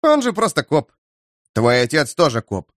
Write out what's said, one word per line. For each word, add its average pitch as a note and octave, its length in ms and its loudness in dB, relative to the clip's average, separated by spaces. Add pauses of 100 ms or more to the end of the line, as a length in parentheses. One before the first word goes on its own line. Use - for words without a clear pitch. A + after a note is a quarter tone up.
Он D4+ 200 2
же A#3 120 -2
просто G3+ 300 -2
коп». - 280 -2 (600)
«Твой A#2+ 280 2
отец C#3+ 320 -2
тоже B2 280 0
коп». - 380 -10